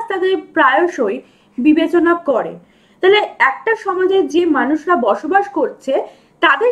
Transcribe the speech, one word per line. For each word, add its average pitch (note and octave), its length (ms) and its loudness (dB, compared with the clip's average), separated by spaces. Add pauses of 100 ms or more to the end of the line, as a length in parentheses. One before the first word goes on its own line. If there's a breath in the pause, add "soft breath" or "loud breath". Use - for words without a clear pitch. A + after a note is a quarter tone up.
তাদের F#4+ 240 -2 (200)
প্রায়শই C#4 640 0 (400 soft breath)
বিবেচনা D#4+ 560 2 (160)
করে। F3 240 -2 (500 soft breath)
তাহলে G4+ 180 4 (280)
একটা F4 220 -4 (140)
সমাজে F#4 320 0 (160)
যে E4+ 80 2 (160)
মানুষরা D#4 380 0 (120)
বসবাস F4+ 380 0 (120)
করছে, C4 360 -4 (480 loud breath)
তাদের G#4+ 300 2